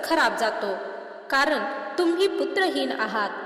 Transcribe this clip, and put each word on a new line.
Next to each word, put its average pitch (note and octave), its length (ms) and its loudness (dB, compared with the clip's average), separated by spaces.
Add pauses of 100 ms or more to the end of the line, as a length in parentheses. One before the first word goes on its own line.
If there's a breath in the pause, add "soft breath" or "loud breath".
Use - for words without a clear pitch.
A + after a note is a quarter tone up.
खराब C#4+ 320 4
जातो, G#3+ 380 0 (560)
कारण C#4+ 280 4 (400)
तुम्ही F4 300 4
पुत्रहीन C#4+ 720 0
आहात. G#3 300 0 (160)